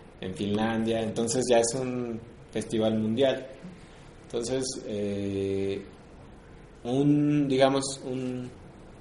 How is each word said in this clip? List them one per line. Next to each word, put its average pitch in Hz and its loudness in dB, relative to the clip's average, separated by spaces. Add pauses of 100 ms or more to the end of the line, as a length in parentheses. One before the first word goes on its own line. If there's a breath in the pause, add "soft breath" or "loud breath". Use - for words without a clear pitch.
(200)
en 92 -6
Finlandia, 113 0
entonces 113 0
ya 117 8
es 117 2
un 123 -4 (320)
festival 110 2
mundial. 117 2 (760 loud breath)
Entonces, 127 -2 (200)
eh, 98 -2 (1000)
un, 147 4
digamos, 135 4
un, 127 -6 (520)